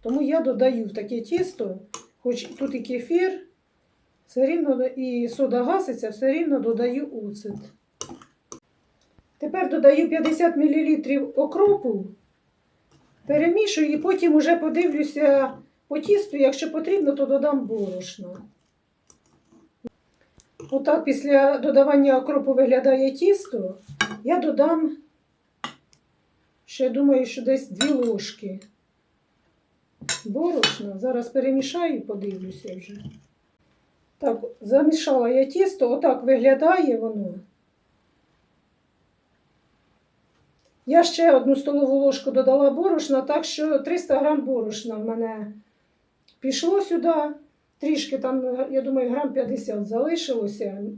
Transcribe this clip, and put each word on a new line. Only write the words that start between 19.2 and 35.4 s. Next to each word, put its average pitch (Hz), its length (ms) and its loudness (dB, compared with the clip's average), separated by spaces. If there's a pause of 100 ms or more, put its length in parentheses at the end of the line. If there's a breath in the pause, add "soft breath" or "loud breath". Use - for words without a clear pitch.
Отак 269 320 0
після 277 540 4
додавання 277 600 4
окропу 269 360 0
виглядає 262 580 4
тісто. 269 680 0 (460)
Я 330 160 0
додам, 311 580 0 (1700)
ще 254 240 -4
думаю, 262 360 2
що 254 160 -10
десь 262 280 -2
дві 247 240 -2
ложки 214 680 -4 (1700)
борошна. 226 720 -4
Зараз 240 300 -4
перемішаю, 269 720 -2
подивлюся 190 760 -12
вже. 208 260 -20 (1120)
Так, 233 240 -2 (200)
замішала 269 680 2
я 262 160 4